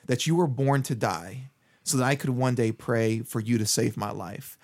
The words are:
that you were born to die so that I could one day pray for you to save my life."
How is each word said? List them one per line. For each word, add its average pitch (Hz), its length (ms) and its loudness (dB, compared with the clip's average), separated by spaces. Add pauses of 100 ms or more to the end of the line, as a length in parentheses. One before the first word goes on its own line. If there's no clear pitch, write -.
that - 200 0
you 160 80 4
were 175 120 4
born 135 380 2
to 135 100 -4
die 104 560 -4 (320)
so - 140 -2
that 127 80 2
I 135 100 4
could 135 160 -2
one 127 240 2
day 113 180 2
pray 113 480 0
for 120 200 -6
you 117 180 2
to 107 80 0
save 113 300 0
my 104 160 -6
life." 98 520 -12